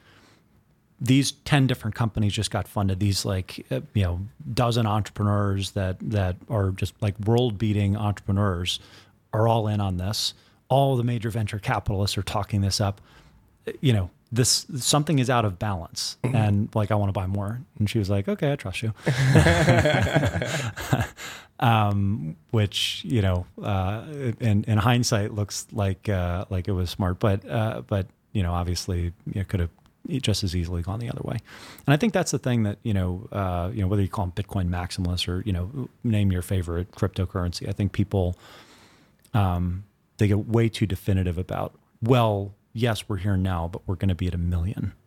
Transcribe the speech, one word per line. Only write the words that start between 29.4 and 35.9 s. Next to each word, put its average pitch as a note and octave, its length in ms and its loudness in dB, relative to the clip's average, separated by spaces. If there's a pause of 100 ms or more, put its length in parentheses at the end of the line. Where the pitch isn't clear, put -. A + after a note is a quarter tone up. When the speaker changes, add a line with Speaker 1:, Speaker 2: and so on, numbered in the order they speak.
Speaker 1:
could F#2+ 140 -2
have E2+ 100 -2 (380)
just B2 340 0
as F2+ 140 -2
easily E2+ 260 -2
gone F#2+ 160 -6
the A#2+ 100 -8
other - 140 -8
way. - 140 -6 (500)
And C3+ 80 6
I - 20 4
think A3 160 2
that's F3+ 200 0
the D3 80 0
thing A#2+ 240 0
that, G2+ 180 -2
you A2+ 100 -2
know, F#2 380 -2
uh, F2+ 420 -2
you A#2 80 -4
know, F#2+ 60 2
whether G2+ 160 2
you F2+ 60 0
call F#2+ 180 -4
them F2 60 -6
Bitcoin F#2 380 -2
maximalists F2 580 -4
or, F2+ 140 -2
you G#2 100 -2
know, G#2+ 360 -4 (140)